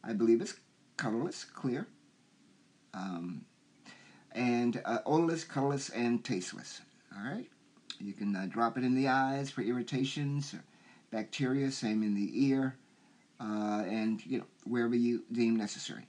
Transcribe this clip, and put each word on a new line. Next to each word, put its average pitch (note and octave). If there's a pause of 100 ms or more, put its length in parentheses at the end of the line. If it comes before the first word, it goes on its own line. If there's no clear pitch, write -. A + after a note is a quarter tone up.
I A#2
believe A2+
it's G#3 (420)
colorless, A#2+
clear. C#3+ (1040)
Um, F2 (880)
and, A#2+
uh, A#2
odorless, D#3+
colorless, C#3
and A#2+
tasteless. - (340)
All G2+
right? E3+ (520)
You G2+
can, G2+
uh, F#2+
drop A2+
it B2+
in B2+
the C3+
eyes C3+
for B2+
irritations, C#3
or D#3+ (480)
bacteria, C3
same A2
in G#2+
the G2+
ear, C3+ (640)
uh, G#2+
and, A2
you B2
know, - (180)
wherever A#2+
you A#2+
deem A#2
necessary. -